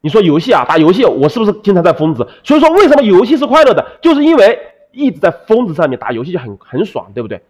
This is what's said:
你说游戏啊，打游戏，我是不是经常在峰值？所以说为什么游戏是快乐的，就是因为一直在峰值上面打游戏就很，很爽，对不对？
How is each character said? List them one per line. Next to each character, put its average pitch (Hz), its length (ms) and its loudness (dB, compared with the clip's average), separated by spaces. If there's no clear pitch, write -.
你 151 80 -6
说 208 120 2
游 160 160 2
戏 165 160 -2
啊， 131 120 0
打 165 120 -2
游 160 140 2
戏， 226 120 0
我 151 240 0
是 226 120 -4
不 220 60 0
是 208 80 0
经 202 100 0
常 175 100 0
在 175 100 2
峰 156 200 -2
值？ 117 140 -6
所 294 120 0
以 302 40 4
说 311 100 4
为 359 180 4
什 285 80 4
么 285 60 2
游 196 240 4
戏 277 100 0
是 262 120 -4
快 294 160 2
乐 247 100 4
的， 139 100 -2
就 - 100 2
是 285 100 0
因 320 120 2
为 208 240 4
一 269 180 -4
直 170 100 -10
在 175 120 -2
峰 226 360 -2
值 160 60 -8
上 151 160 -2
面 123 80 -6
打 113 140 -10
游 117 120 -8
戏 170 80 -12
就 180 60 -6
很， 113 220 -12
很 156 260 -6
爽， 110 300 -12
对 120 80 -8
不 110 40 -10
对？ 95 220 -12